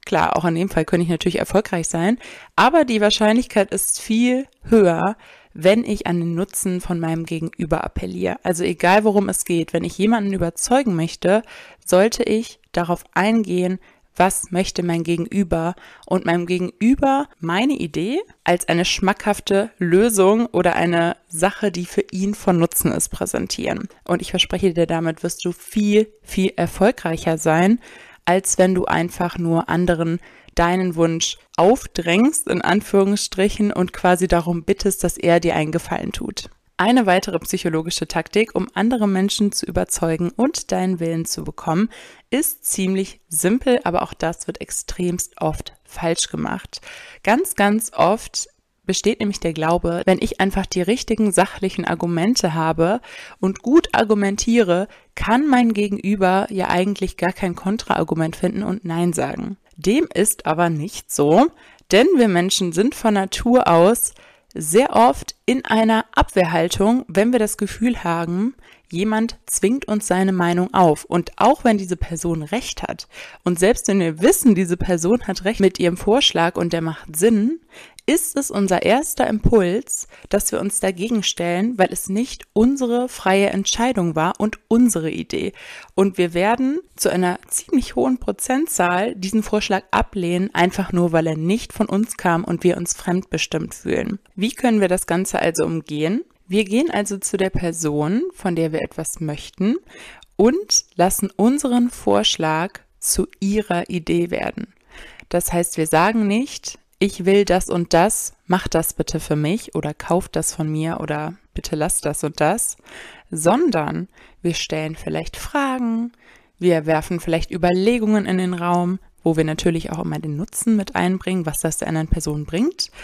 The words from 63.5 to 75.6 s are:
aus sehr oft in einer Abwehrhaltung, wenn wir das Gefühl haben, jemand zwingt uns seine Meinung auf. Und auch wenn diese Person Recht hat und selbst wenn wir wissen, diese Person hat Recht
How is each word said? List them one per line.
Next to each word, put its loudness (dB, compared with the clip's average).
aus 4
sehr 2
oft 2
in 0
einer 2
Abwehrhaltung, 2
wenn 2
wir 2
das 0
Gefühl -2
haben, -2
jemand -2
zwingt 0
uns -2
seine 2
Meinung 0
auf. 4
Und -2
auch 2
wenn 4
diese -4
Person -4
Recht -6
hat -10
und 0
selbst 2
wenn 2
wir -2
wissen, 4
diese 0
Person 0
hat -6
Recht -2